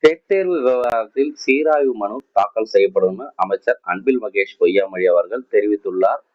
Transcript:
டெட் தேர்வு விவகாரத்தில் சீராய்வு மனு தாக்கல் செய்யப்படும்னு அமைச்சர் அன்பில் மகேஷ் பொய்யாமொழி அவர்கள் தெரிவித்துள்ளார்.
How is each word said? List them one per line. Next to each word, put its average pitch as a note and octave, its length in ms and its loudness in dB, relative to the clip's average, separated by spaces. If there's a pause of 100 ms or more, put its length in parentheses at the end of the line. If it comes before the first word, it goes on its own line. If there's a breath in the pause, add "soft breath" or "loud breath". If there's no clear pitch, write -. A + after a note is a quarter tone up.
டெட் D#3+ 200 4 (100)
தேர்வு F#3 260 0
விவகாரத்தில் B2 720 0 (120)
சீராய்வு C#3+ 580 2
மனு G#2 160 -6 (200)
தாக்கல் G#2+ 360 -2
செய்யப்படும்னு G2 520 0 (180)
அமைச்சர் F#2+ 360 -4 (120)
அன்பில் A#2+ 340 0
மகேஷ் G2 340 -4
பொய்யாமொழி F#2 520 0
அவர்கள் F2+ 300 -2 (120)
தெரிவித்துள்ளார். G2+ 680 0 (120)